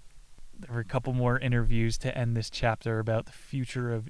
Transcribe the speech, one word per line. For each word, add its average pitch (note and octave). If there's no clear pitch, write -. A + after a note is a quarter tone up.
There C3
were A#2
a G#2+
couple B2+
more B2
interviews A2+
to B2+
end A#2
this A2+
chapter A2+
about A2+
the -
future B2
of A2+